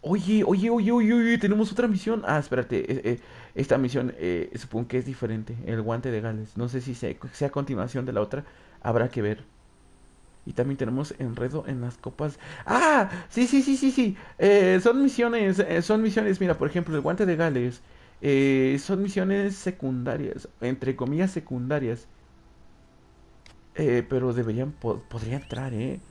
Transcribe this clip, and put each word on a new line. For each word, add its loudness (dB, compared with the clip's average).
oye, 2
oye, 2
oye, 2
oye, 4
oye, 4
tenemos 2
otra 0
misión. 0
Ah, 2
espérate, -2
eh, -2
eh, 0
esta 2
misión, 0
eh, -2
supongo -6
que -2
es -4
diferente, -6
el -4
guante -4
de -2
Gales. -8
No -4
sé -4
si -8
sea, -6
sea -2
continuación -4
de -6
la 0
otra, -4
habrá 2
que -4
ver. -2
Y -12
también -2
tenemos -4
enredo -6
en -6
las -10
copas. -8
¡Ah! 4
Sí, 2
sí, 6
sí, 2
sí, 2
sí. 2
Eh, 6
son 4
misiones, 2
eh, 2
son 2
misiones. 2
Mira, 2
por 0
ejemplo, -2
el -2
guante 0
de 2
Gales. 0
Eh, 4
son -2
misiones 0
secundarias, -6
entre -2
comillas 0
secundarias. -4
Eh, 2
pero 0
deberían, -2
po-, -4
podría -6
entrar, -8
¿eh? -6